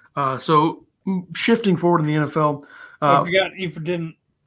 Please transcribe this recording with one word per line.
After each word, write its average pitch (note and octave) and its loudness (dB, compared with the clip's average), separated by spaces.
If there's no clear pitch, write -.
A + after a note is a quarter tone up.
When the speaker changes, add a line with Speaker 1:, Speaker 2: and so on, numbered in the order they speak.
Speaker 1:
Uh, C3+ -2
so, D#3+ 0
m-, F#3 -4
shifting A#3 2
forward F3 2
in D3+ -2
the D3+ 0
N D3+ 2
F C#3+ -6
L, D3 -2
Speaker 2:
Oh, D3 0
I C#3+ 4
Speaker 1:
uh, C#3 2
Speaker 2:
forgot F3+ -2
you F#3 -6
for-, E3 -12
didn't, E3 -6